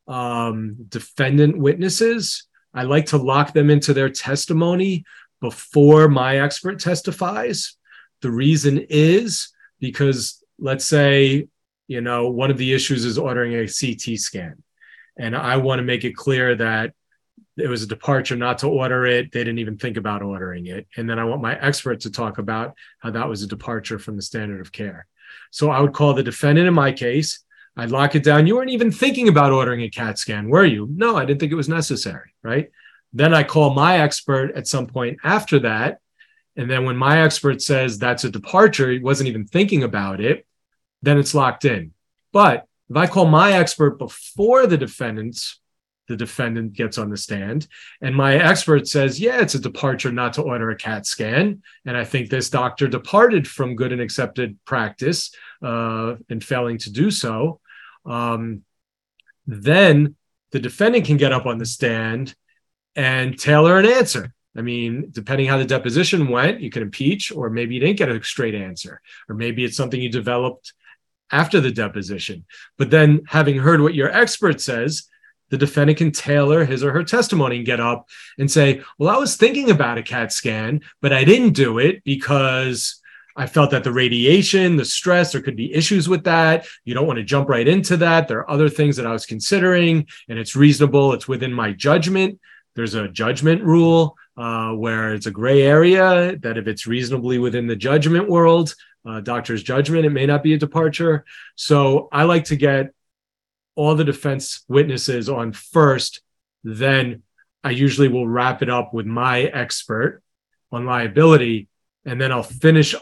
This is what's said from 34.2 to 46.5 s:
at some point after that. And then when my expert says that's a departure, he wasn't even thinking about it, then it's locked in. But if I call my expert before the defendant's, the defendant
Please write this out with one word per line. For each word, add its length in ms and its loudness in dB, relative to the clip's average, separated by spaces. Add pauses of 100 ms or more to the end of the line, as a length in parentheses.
at 120 -10
some 200 -4
point 360 -6
after 360 2
that. 400 -2 (560)
And 140 -6
then 140 -2
when 140 -4
my 240 4
expert 400 2
says 360 -2
that's 280 -2
a 40 -2
departure, 640 2
he 80 -2
wasn't 300 -2
even 160 -6
thinking 380 0
about 360 -4
it, 260 -2 (560)
then 160 4
it's 180 0
locked 300 0
in. 280 -4 (380)
But 340 4 (240)
if 80 -2
I 100 2
call 180 2
my 280 6
expert 440 0
before 720 0
the 100 2
defendant's, 800 -8 (480)
the 100 -8
defendant 560 -6